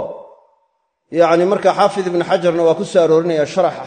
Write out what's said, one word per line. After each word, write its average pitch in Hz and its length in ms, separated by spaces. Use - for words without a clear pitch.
yacni, 170 340
markaa 190 280
Xaafid 196 340
ibn 175 160
Xajarna 170 400
waa 160 160
ku 202 60
soo 185 180
aroorinayaa 160 420
sharaxa 160 420